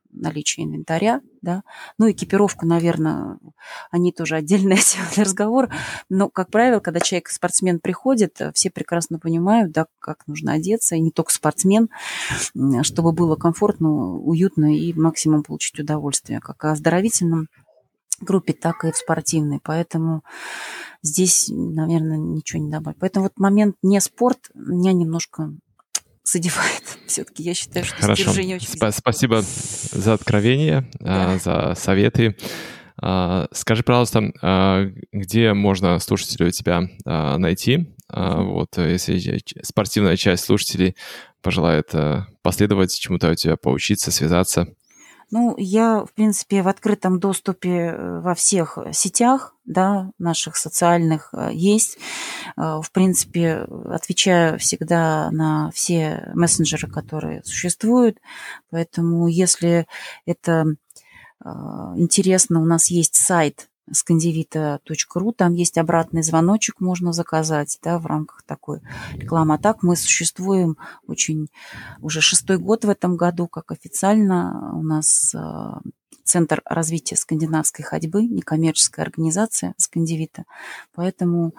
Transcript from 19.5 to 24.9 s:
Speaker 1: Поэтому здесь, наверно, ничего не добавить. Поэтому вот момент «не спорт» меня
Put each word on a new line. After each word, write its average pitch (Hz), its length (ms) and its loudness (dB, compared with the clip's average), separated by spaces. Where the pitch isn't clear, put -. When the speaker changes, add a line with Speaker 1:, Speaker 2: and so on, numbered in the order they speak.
Speaker 1:
Поэтому 160 600 -4
здесь, 180 500 0
наверно, 160 640 -2
ничего 156 460 -4
не 151 80 -4
добавить. 151 300 -8
Поэтому 190 240 -2
вот - 140 -4
момент 196 440 4
«не 196 180 4
спорт» - 540 -2
меня 180 380 0